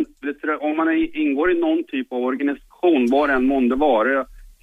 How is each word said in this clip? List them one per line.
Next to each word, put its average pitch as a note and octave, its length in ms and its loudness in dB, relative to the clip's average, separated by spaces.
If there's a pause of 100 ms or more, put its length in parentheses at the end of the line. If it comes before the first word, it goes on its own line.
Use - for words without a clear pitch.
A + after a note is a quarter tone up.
(200)
vet C#3+ 220 -8
du, D3+ 140 -4
om D3+ 200 -4
man D#3+ 120 0
är, D#3+ 280 -2
ingår D3+ 340 0
i E3+ 100 0
någon D#3+ 240 0
typ C3 280 -8
av B2 60 -6
organisation, C3+ 920 0
var C#3+ 180 2
en C3 180 0
månde C3 300 2
vara, C3 480 2 (380)